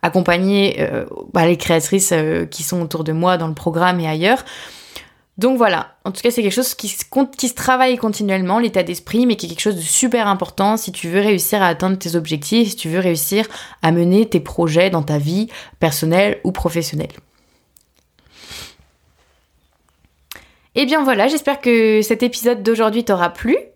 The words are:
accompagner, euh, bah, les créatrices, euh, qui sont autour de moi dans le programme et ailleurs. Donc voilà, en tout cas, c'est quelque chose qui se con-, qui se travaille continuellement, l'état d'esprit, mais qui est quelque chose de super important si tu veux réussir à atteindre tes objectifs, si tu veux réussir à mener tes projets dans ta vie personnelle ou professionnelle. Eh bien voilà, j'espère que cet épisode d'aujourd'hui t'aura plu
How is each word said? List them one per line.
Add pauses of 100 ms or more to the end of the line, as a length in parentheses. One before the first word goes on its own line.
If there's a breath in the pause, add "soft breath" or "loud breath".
accompagner,
euh, (280)
bah,
les
créatrices,
euh,
qui
sont
autour
de
moi
dans
le
programme
et
ailleurs. (920 loud breath)
Donc
voilà,
en
tout
cas,
c'est
quelque
chose
qui
se
con-,
qui
se
travaille
continuellement,
l'état
d'esprit,
mais
qui
est
quelque
chose
de
super
important
si
tu
veux
réussir
à
atteindre
tes
objectifs,
si
tu
veux
réussir (340 loud breath)
à
mener
tes
projets
dans
ta
vie (320 loud breath)
personnelle
ou
professionnelle. (3750 loud breath)
Eh
bien
voilà,
j'espère
que
cet
épisode
d'aujourd'hui
t'aura
plu (200)